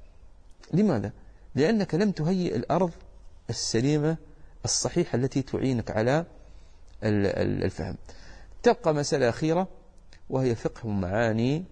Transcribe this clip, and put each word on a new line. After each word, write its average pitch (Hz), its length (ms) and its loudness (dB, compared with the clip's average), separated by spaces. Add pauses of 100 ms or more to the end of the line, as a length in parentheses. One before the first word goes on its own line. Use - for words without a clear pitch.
(720)
لماذا؟ 147 400 2 (420)
لأنك 180 400 2
لم 196 160 4
تهيئ 175 460 0
الأرض 165 340 2 (600)
السليمة 147 680 2 (480)
الصحيحة - 520 0
التي 131 260 0
تعينك 123 480 -2
على 120 280 2 (840)
ال-، 104 220 2
ال-، 95 380 0
الفهم. - 320 -4 (640)
تبقى 220 320 4
مسألة 143 340 2
أخيرة 160 400 0 (600)
وهي 131 240 2
فقه - 340 -4
معاني 110 840 2